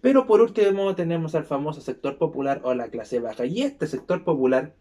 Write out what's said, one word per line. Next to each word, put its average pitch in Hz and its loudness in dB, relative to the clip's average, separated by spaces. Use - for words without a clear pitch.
Pero 262 4
por 214 6
último 196 2
tenemos 165 -2
al 156 -2
famoso 147 -4
sector 139 -8
popular 139 -2
o 127 0
la 117 -6
clase 117 -6
baja. 117 -6
Y 190 -4
este 277 -4
sector 175 -4
popular 131 0